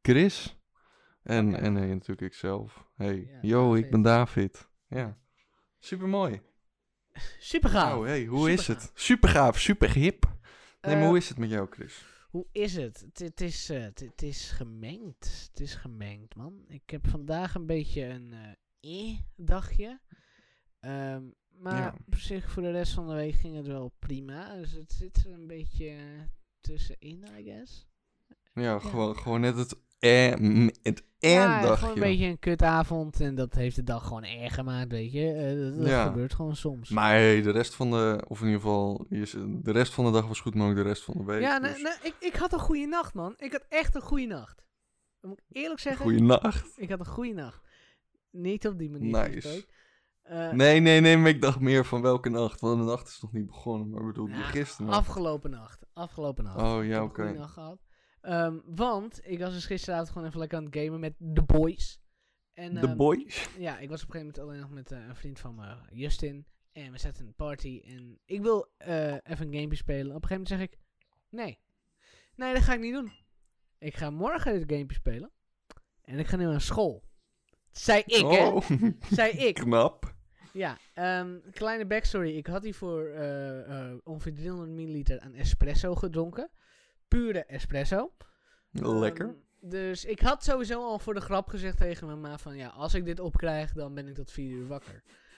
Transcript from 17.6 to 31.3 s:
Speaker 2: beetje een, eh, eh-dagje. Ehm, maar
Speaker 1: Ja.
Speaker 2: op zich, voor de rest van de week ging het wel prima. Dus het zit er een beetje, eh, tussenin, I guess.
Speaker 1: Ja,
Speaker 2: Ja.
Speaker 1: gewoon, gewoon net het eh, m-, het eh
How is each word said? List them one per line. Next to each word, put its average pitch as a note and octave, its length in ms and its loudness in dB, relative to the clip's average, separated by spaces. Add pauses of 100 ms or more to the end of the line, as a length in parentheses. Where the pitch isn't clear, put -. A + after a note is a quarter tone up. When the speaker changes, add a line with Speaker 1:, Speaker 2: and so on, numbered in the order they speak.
Speaker 2:
beetje D#3 380 -2
een, B2 300 -12 (480)
eh, F#3 280 -12
eh-dagje. G#3 880 2 (800)
Ehm, C3+ 440 -8 (260)
maar F#3 320 -8
Speaker 1:
Ja. F#3 140 -6 (120)
Speaker 2:
op - 80 -2
zich, - 360 -4
voor F#3+ 120 -4
de F3 80 -2
rest F3 220 -2
van E3+ 140 -2
de D#3 60 -6
week D3+ 220 -2
ging D#3+ 200 4
het C#3+ 120 -10
wel C3+ 320 -8
prima. C#3 560 -10
Dus E3+ 160 -6
het D#3 220 -8
zit F#3 320 2
er F#3+ 80 -10
een E3 140 -18
beetje, D#3+ 420 -6
eh, D3 320 -16 (400)
tussenin, D#3 640 -6 (140)
I G#3 40 -18
guess. A3 440 -18 (640)
Speaker 1:
Ja, A#2+ 80 -4
Speaker 2:
Ja. A2 180 0
Speaker 1:
gewoon, G#2+ 380 -2
gewoon A#2 240 -2
net A#2+ 160 2
het - 260 -6 (160)
eh, B2 360 8
m-, G#2+ 340 6 (140)
het G#2+ 200 -2 (160)
eh D#3+ 140 6